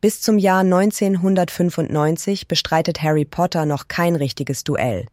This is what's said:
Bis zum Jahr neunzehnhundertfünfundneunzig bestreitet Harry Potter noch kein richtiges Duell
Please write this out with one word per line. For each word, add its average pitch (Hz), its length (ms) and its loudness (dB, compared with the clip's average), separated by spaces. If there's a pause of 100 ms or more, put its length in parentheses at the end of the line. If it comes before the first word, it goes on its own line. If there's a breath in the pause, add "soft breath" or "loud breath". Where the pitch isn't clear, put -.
Bis 214 220 0
zum 220 160 4
Jahr 190 260 4
neunzehnhundertfünfundneunzig 185 1800 0
bestreitet 160 540 -2
Harry 156 240 2
Potter 170 400 -2
noch 147 220 -4
kein 170 280 0
richtiges 139 480 -4
Duell 117 480 -2